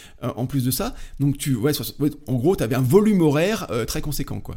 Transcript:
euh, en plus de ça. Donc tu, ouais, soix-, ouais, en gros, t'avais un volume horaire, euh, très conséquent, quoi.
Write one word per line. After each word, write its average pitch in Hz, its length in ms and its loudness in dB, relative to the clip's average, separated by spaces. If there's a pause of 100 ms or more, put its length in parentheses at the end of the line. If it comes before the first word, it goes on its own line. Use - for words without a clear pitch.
(220)
euh, 123 140 -4
en 123 100 -4
plus 131 180 -2
de 131 60 0
ça. 208 240 -2 (240)
Donc 139 180 2
tu, 135 200 -2
ouais, 131 160 2
soix-, 120 260 -6
ouais, 143 120 2 (180)
en 131 60 0
gros, 139 200 2
t'avais 123 220 0
un 131 60 2
volume 190 400 6
horaire, 160 480 2
euh, 117 160 -2
très - 160 -4
conséquent, 135 380 -6
quoi. - 160 -10